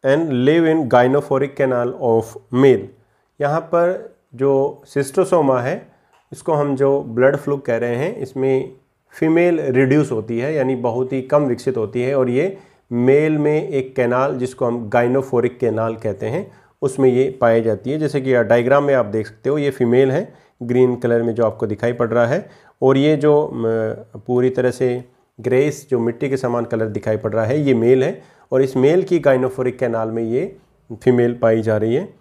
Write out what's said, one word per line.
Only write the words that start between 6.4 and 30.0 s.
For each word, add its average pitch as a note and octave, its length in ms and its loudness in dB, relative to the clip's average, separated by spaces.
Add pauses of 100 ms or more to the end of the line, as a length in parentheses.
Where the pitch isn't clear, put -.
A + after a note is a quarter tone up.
हम C#3+ 220 0
जो C#3 260 2
ब्लड B2 340 2
फ्लू C#3+ 220 -4
कह A#2+ 200 -4
रहे A#2+ 180 -2
हैं, F3 220 -4
इसमें C3+ 560 -2 (360)
फीमेल E3 500 0
रिड्यूस C#3 520 2
होती A#2 280 -4
है, C#3+ 140 -4
यानी C3 220 0
बहुत B2 380 -4
ही C3 80 -4
कम D3 220 2
विकसित B2+ 340 -2
होती A2 240 -4
है, C3+ 140 -2
और B2+ 140 0
ये E3 280 -2 (340)
मेल C#3+ 460 4
में D3+ 320 0
एक C3 260 -4
कैनाल, B2 420 0
जिसको B2 280 -4
हम A#2 300 -4
gynophoric B2 540 0 (100)
कैनाल A2+ 360 -2
कहते G#2+ 300 -6
हैं, D#3 260 -6 (300)
उसमें C3 280 2
ये C3 320 0
पाई A#2 200 4
जाती A2+ 300 -4
है। D#3 80 -4
जैसे D3 220 -2
कि B2+ 220 2
डायग्राम A#2+ 400 2
में C#3+ 100 2
आप B2 120 2
देख G#2 220 -4
सकते - 220 -8
हो, D3 80 -2
ये C#3+ 140 -2
फीमेल B2+ 400 2
है, E3+ 220 -4 (300)
ग्रीन B2 320 2
कलर A#2 280 0
में A#2 120 -2
जो A#2 100 0
आपको G#2+ 220 -4
दिखाई A#2 260 -4
पड़ A#2+ 160 -4
रहा A#2 160 2
है, D3+ 240 -4 (320)
और C3+ 160 4
ये D3 200 2
जो, D3 360 2
म, A#2 120 -6 (540)
पूरी B2 300 0
तरह B2+ 220 0
से B2 320 -2 (380)
ग्रेइश, C3 500 0
जो B2 80 0
मिट्टी A#2 300 -2
के C3+ 80 -2
समान A#2+ 280 -2
कलर A2 200 -2
दिखाई G#2+ 320 -4
पड़ A2 160 -4
रहा A2+ 120 0
है, C#3+ 160 -2
ये C#3 120 2
मेल B2 300 4
है, E3+ 180 -4 (300)
और C3 100 2
इस C3 160 0
मेल D#3 260 4
की E3+ 160 0
gynophoric C3 520 0
कैनाल A2+ 400 -4